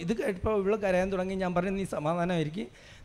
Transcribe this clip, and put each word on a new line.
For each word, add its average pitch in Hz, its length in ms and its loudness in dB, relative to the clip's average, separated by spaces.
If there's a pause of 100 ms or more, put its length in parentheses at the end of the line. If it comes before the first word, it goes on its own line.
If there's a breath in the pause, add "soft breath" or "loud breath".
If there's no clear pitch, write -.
ഇത് 170 140 0
കേട്ടപ്പോൾ 214 440 0
ഇവള് 196 160 2
കരയാൻ 190 340 2
തുടങ്ങി. 190 240 -2
ഞാൻ 185 200 0
പറഞ്ഞു, 180 160 2
"നീ 196 140 -2 (100)
സമാധാനമായിരിക്കും, 170 720 0 (380 loud breath)